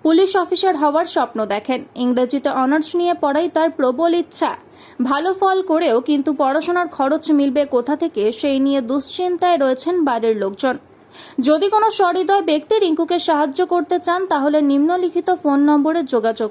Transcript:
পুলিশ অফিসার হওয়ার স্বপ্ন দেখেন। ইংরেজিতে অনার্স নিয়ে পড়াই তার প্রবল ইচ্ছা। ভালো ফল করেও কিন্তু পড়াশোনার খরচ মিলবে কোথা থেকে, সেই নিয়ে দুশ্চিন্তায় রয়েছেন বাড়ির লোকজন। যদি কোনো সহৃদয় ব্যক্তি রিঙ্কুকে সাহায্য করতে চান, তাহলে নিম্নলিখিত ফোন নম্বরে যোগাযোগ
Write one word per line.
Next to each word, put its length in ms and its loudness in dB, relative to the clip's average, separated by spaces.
পুলিশ 340 2
অফিসার 400 0
হওয়ার 280 0
স্বপ্ন 420 -4
দেখেন। 380 -4
ইংরেজিতে 540 -2
অনার্স 480 0
নিয়ে 180 0
পড়াই 340 0
তার 220 0
প্রবল 440 0
ইচ্ছা। 420 -2
ভালো 320 0
ফল 280 2
করেও 380 2
কিন্তু 320 -2
পড়াশোনার 560 0
খরচ 420 -2
মিলবে 340 2
কোথা 320 -2
থেকে, 360 -2
সেই 280 -2
নিয়ে 200 2
দুশ্চিন্তায় 760 -2
রয়েছেন 460 0
বাড়ির 320 0
লোকজন। 420 -4
যদি 280 2
কোনো 220 2
সহৃদয় 520 2
ব্যক্তি 360 0
রিঙ্কুকে 400 0
সাহায্য 480 0
করতে 320 0
চান, 280 -2
তাহলে 340 0
নিম্নলিখিত 720 0
ফোন 300 0
নম্বরে 420 2
যোগাযোগ 480 -2